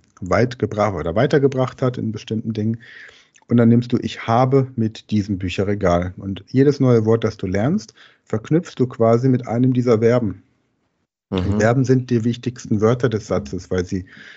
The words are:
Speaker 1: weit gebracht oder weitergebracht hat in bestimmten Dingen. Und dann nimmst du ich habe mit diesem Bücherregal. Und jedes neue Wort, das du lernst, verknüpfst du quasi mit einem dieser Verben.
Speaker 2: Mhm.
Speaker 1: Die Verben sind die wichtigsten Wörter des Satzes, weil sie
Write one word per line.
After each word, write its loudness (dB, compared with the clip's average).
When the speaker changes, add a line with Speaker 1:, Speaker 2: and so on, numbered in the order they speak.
Speaker 1:
weit 0
gebracht -2
oder -4
weitergebracht 0
hat -2
in -6
bestimmten -8
Dingen. -4
Und 4
dann 6
nimmst 2
du 2
ich -10
habe 2
mit -6
diesem -2
Bücherregal. -2
Und -10
jedes 2
neue 4
Wort, 2
das -2
du -8
lernst, -2
verknüpfst -2
du 0
quasi 2
mit 0
einem 0
dieser 2
Verben. 0
Speaker 2:
Mhm. -2
Speaker 1:
Die 0
Verben 2
sind 0
die 0
wichtigsten -4
Wörter 2
des -6
Satzes, -6
weil -2
sie -6